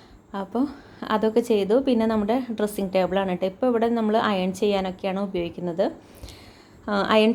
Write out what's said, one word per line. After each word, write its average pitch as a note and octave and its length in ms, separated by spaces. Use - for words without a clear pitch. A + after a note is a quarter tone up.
അപ്പോൾ A#3 240
അതൊക്കെ A3 360
ചെയ്തു. G3+ 260
പിന്നെ A3+ 260
നമ്മുടെ G#3+ 240
ഡ്രസ്സിങ് G#3 360
ടേബിളാണ് F#3 360
കേട്ടോ. F3+ 220
ഇപ്പോൾ B3+ 180
ഇവിടെ A#3 180
നമ്മൾ G#3+ 180
അയൺ F#3+ 200
ചെയ്യാനൊക്കെയാണ് F#3+ 680
ഉപയോഗിക്കുന്നത്. F3 580
ആ, - 20
അയൺ A3 220